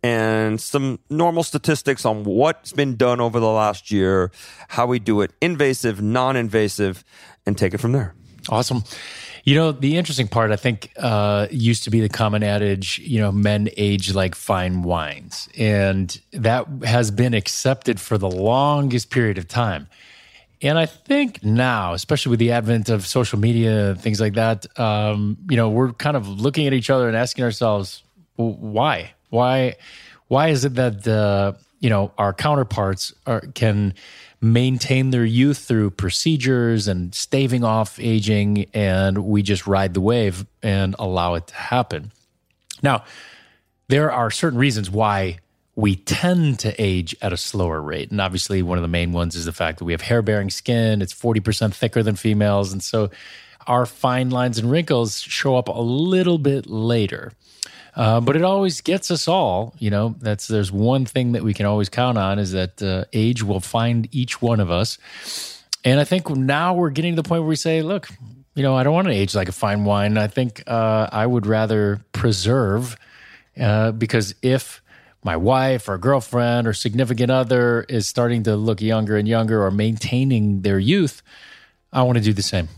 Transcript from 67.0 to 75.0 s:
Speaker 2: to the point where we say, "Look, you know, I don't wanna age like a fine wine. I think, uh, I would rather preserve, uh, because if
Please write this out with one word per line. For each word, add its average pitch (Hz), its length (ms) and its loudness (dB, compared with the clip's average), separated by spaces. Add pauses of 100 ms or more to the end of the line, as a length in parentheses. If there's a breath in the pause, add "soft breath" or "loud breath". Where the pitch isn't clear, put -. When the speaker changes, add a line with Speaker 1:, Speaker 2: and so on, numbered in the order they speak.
Speaker 2:
to 160 80 0
the - 60 -6
point 170 140 0
where 156 60 -2
we 156 60 2
say, 160 280 0
"Look, 175 260 -4 (480)
you 139 80 0
know, 131 100 4
I 131 80 2
don't 147 120 4
wanna 185 160 2
age 98 260 0
like 92 120 0
a 90 40 -6
fine 104 320 0
wine. 101 340 2
I 107 80 0
think, 120 400 -4
uh, 110 460 0
I 107 120 0
would 120 220 2
rather 107 640 2
preserve, 113 840 0 (640 loud breath)
uh, 110 320 2
because 110 500 -2
if 127 400 -2 (400 soft breath)